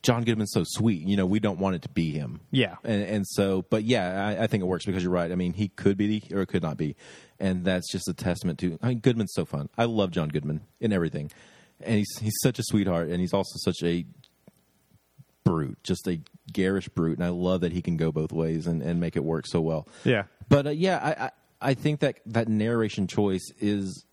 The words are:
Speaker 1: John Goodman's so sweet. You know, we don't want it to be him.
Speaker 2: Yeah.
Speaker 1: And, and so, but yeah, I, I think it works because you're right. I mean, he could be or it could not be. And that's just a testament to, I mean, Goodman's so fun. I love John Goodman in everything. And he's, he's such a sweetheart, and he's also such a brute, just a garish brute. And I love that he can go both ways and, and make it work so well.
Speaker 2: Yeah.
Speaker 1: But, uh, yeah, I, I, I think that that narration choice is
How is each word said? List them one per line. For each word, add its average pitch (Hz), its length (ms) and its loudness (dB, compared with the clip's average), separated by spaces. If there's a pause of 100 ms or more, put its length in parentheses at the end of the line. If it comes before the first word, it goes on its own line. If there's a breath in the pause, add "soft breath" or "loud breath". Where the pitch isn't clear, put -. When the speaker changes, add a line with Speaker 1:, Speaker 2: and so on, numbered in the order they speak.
Speaker 1:
John 120 220 2
Goodman's 110 280 0
so 90 140 2
sweet. 101 400 0
You 98 100 2
know, 95 120 4
we 104 120 4
don't 104 200 0
want 95 160 0
it 82 80 -8
to - 60 -10
be 82 220 0
him. 71 380 -6
Speaker 2:
Yeah. 120 340 2
Speaker 1:
And, 104 200 0
and 101 240 -2
so, 95 420 2
but 110 140 2
yeah, 98 420 0
I, 104 180 0
I 110 40 2
think 101 160 0
it - 20 -2
works 90 200 -2
because 92 180 0
you're 90 80 2
right. 87 200 0
I 87 40 -2
mean, 90 180 0
he 101 140 0
could 101 280 2
be 104 280 0 (100)
or 98 80 0
it 90 60 0
could 85 160 0
not 78 120 -2
be. 76 200 -2 (440 loud breath)
And 92 260 0
that's 92 260 0
just - 160 -4
a 90 80 -4
testament 87 440 -2
to, 87 220 -2
I 120 60 0
mean, 127 120 0
Goodman's 113 360 2
so 82 100 -2
fun. 73 320 -6
I 117 80 4
love 107 240 2
John 82 200 0
Goodman 76 320 -2 (180)
in 110 120 -2
everything. 78 380 -2 (520 loud breath)
And 107 160 0
he's, 104 220 -2
he's 107 220 -2
such 127 160 2
a 117 60 -4
sweetheart, 87 460 0
and 87 100 -2
he's 92 140 0
also 98 240 -2
such - 260 -2
a 85 220 0 (1400)
brute, 80 400 0
just - 240 -4
a 85 140 -4 (300)
garish 95 380 0
brute. 82 280 -2
And 87 80 -2
I 87 40 0
love 90 320 0
that 87 100 0
he 87 100 -4
can 85 160 -2
go 80 140 2
both 78 200 -2
ways 80 360 -2
and, 82 140 0
and 85 180 -2
make 85 160 -2
it 78 80 0
work 80 240 -2
so 85 140 0
well. 80 260 -2 (160 loud breath)
Speaker 2:
Yeah. 113 200 4 (240)
Speaker 1:
But, 143 200 6
uh, 151 40 -2
yeah, 170 300 0
I, 139 240 -2
I, - 60 -6 (300)
I 135 120 2
think 147 260 0
that 143 280 0
that 113 200 0
narration 110 600 2
choice 98 520 0
is 101 540 -2